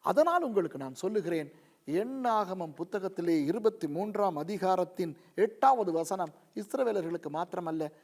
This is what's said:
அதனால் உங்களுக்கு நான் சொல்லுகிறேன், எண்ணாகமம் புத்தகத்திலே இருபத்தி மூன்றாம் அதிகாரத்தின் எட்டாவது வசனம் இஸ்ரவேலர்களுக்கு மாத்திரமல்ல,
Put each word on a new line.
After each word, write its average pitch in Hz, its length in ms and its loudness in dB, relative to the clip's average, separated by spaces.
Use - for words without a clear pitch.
அதனால் 320 400 4
உங்களுக்கு 196 360 0
நான் 131 180 -8
சொல்லுகிறேன், 170 560 -2
எண்ணாகமம் 196 880 0
புத்தகத்திலே 175 680 0
இருபத்தி 208 420 0
மூன்றாம் 196 480 -2
அதிகாரத்தின் 180 800 0
எட்டாவது 220 560 4
வசனம் 165 420 -2
இஸ்ரவேலர்களுக்கு 202 760 -2
மாத்திரமல்ல, 160 580 -4